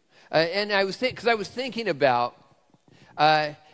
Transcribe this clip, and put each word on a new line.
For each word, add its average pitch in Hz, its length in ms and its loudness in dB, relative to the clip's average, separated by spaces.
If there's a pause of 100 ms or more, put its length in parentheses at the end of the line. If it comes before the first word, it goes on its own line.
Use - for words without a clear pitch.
(300)
Uh, - 40 -8
and 175 380 -2
I 196 120 2
was 190 120 -6
think-, 247 200 -4
'cause 190 100 -6
I 233 80 4
was 208 140 -6
thinking 233 400 -6
about, 127 480 0 (800)
uh, 151 360 4 (220)